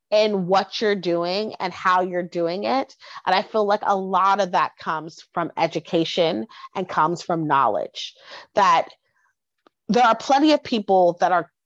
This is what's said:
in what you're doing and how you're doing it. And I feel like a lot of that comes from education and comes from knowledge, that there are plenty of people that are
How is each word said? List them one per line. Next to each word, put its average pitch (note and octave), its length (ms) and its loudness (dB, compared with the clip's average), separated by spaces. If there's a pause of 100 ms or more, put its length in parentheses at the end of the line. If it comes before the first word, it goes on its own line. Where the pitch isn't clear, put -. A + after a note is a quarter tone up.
(100)
in G#3 360 2
what F#3+ 340 0
you're G#3+ 140 0
doing F3+ 640 -4
and F3+ 140 -6
how F#3 300 2
you're F3+ 200 -4
doing F3 420 -4
it. B3+ 300 -4 (320)
And F#3 80 2
I G3 80 2
feel G#3+ 220 -2
like G#3 180 0
a G3+ 140 0
lot F#3+ 440 0
of F#3 120 -2
that E3+ 260 0
comes D#3 540 -10
from E3+ 240 -4
education E3 880 -2 (280)
and F#3 140 -6
comes E3 340 0
from E3 240 -4
knowledge, C3+ 680 0 (400)
that F#3 340 2 (1000)
there A#3+ 160 2
are A3+ 120 4
plenty C#4+ 360 2
of D4 100 2
people F#3 580 2
that F3+ 120 2
are E3 180 -2 (160)